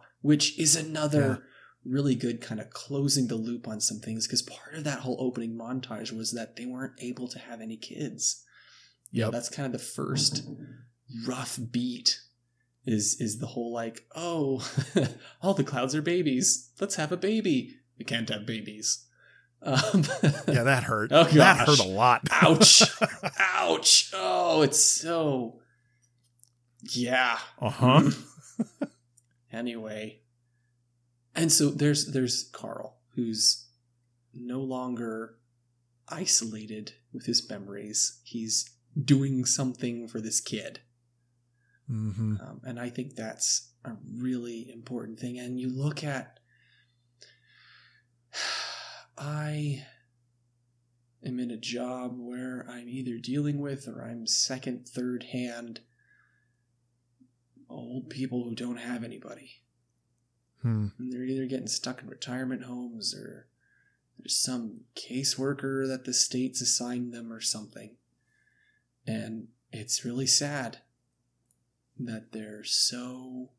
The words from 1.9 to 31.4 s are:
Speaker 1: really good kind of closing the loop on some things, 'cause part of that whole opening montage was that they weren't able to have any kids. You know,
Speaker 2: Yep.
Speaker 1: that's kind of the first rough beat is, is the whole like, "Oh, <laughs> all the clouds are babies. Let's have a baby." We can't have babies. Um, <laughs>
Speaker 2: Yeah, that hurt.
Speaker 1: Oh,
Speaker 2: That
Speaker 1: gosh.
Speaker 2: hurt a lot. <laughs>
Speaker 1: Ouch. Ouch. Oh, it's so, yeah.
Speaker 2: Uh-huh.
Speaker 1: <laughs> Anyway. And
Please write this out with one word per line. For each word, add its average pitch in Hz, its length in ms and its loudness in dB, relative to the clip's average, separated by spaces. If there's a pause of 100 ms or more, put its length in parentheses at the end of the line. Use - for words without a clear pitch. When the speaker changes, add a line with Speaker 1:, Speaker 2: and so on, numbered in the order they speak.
Speaker 1:
really 139 220 2
good 117 280 -2
kind 110 200 -8
of - 80 -12
closing 139 580 0
the 117 80 -2
loop 120 320 -4
on 107 140 -6
some 110 180 -2
things, 113 280 -4
'cause - 160 0
part - 320 -16
of 156 80 -8
that 143 160 -2
whole 127 200 -4
opening 120 380 -4
montage 117 580 -8
was 110 180 -6
that 113 220 -8
they 123 120 -10
weren't 127 340 -8
able 123 280 -8
to - 100 -14
have 113 220 -14
any 110 160 -10
kids. - 680 -6 (680)
You 117 120 -2
know, 110 60 2
Speaker 2:
Yep. 113 60 -2
Speaker 1:
that's 120 160 -4
kind 143 160 -6
of 127 60 -4
the - 120 -6
first - 600 -2 (840)
rough 127 320 -4 (140)
beat 123 500 0 (640)
is, 104 340 0
is 110 200 -4
the 120 80 -6
whole 117 260 -6
like, 117 400 -6
"Oh, 156 560 -2 (240)
<laughs> - 480 0
all 190 140 2
the 143 80 2
clouds 131 320 -2
are 156 80 0
babies. 160 680 2 (100)
Let's 202 160 -2
have 156 160 -2
a 180 60 -2
baby." 190 640 0 (180)
We 113 80 -12
can't 117 240 -2
have 107 160 -6
babies. 107 600 -4 (580)
Um, 147 400 4 (100)
<laughs> - 100 -4 (240)
Speaker 2:
Yeah, 127 160 4
that 127 200 4
hurt. 107 280 0
Speaker 1:
Oh, 160 140 10
Speaker 2:
That - 80 4
Speaker 1:
gosh. 147 340 12
Speaker 2:
hurt 147 180 10
a 92 40 -2
lot. 117 380 6
<laughs> - 40 0
Speaker 1:
Ouch. 160 520 10 (560)
Ouch. 185 720 4
Oh, 180 480 2
it's 143 180 4
so, 151 800 2 (1200)
yeah. 123 560 0 (220)
Speaker 2:
Uh-huh. 127 540 8
Speaker 1:
<laughs> - 720 -8 (640)
Anyway. 110 680 -8 (1160)
And 160 160 4